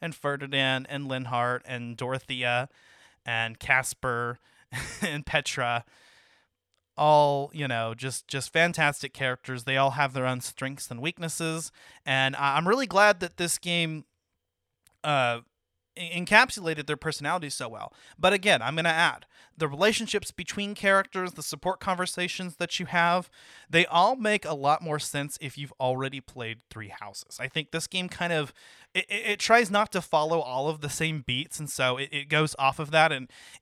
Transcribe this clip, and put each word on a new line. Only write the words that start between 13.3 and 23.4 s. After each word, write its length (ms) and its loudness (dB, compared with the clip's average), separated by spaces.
this 180 0
game, 480 -2
uh, 380 2
en-, 300 -6
encapsulated 600 4
their 120 -2
personalities 560 -4
so 120 -8
well. 280 -12
But 160 4
again, 260 4
I'm 160 -2
gonna 140 2
add, 340 2
the 120 -2
relationships 640 0
between 420 -8
characters, 580 0
the 100 -14
support 380 -4
conversations 760 -4
that 220 -4
you 60 -6
have, 460 2